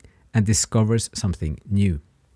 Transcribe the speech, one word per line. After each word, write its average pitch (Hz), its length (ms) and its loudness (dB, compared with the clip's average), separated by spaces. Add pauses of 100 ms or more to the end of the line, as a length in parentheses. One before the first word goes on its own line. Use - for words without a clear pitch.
(340)
and 110 100 2
discovers 110 680 0
something 80 500 -4
new. 98 340 0 (380)